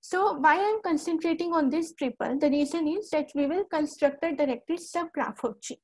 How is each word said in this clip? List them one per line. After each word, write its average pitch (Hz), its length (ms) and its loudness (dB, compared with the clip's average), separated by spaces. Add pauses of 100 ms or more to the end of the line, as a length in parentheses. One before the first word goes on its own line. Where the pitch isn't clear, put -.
So 381 300 0
why 294 240 4
I'm 427 240 0
concentrating 330 720 0
on 302 160 4
this 320 240 -2
triple? 254 440 -4
The 294 120 4
reason 294 380 0
is 381 240 -2
that 302 240 0
we 285 100 0
will 339 200 -2
construct 294 600 0
a 330 100 0
directed 285 440 -2
subgraph 330 640 -6
of 226 180 -6
G - 220 -12